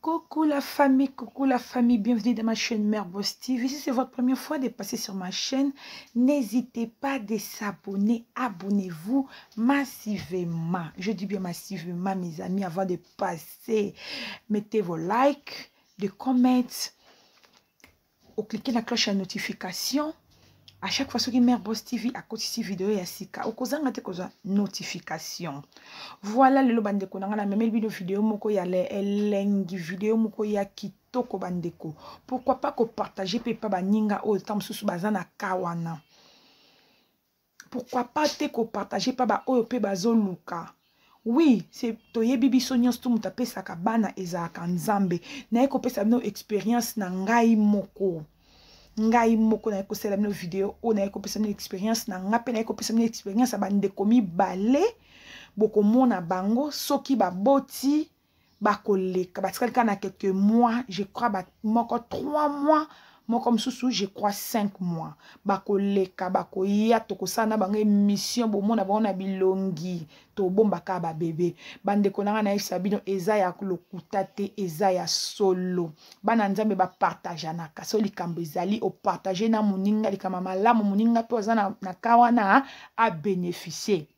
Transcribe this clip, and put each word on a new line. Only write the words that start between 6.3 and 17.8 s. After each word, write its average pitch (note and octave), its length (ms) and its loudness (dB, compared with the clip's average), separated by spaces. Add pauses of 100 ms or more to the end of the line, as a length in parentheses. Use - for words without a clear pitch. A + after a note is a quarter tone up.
pas C4+ 320 -6
de G#3+ 180 -4
s'abonner, G#3 880 -2 (100)
abonnez-vous G3+ 920 -2 (300)
massivement. F3 1300 -2 (100)
Je F#3+ 160 -4
dis F#3+ 140 -6
bien G3 140 -4
massivement, F3+ 760 -6
mes F3 240 -8
amis, F#3 240 -4
avant F#3 220 -2
de F3+ 120 -2 (200)
passer, G3+ 760 -4 (560)
mettez G#3 320 -2
vos F3 160 -2
likes, A#3 760 0 (280)
des G3+ 100 -2
comments, B3+ 540 4 (1800)